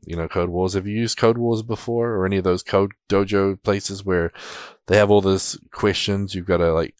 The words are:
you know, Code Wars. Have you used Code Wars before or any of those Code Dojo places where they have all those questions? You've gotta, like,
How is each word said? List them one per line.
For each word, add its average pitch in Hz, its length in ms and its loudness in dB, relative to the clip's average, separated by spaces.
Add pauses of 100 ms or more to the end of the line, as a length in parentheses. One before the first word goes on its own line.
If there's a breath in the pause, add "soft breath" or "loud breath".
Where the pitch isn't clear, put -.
you 80 120 -10
know, 82 100 -4
Code 87 240 -2
Wars. 90 220 0
Have 98 160 -4
you 104 80 -4
used 113 200 -4
Code 117 220 2
Wars 117 240 0
before 117 540 -4
or 95 100 0
any 98 120 0
of 90 60 0
those 90 200 0
Code 98 300 0 (140)
Dojo 98 540 0
places 98 420 -4
where 87 280 0 (560 loud breath)
they 92 80 6
have 104 160 6
all 104 80 8
those 95 400 0 (100)
questions? 98 640 -2
You've 90 120 -8
gotta, 85 260 2
like, 80 280 -2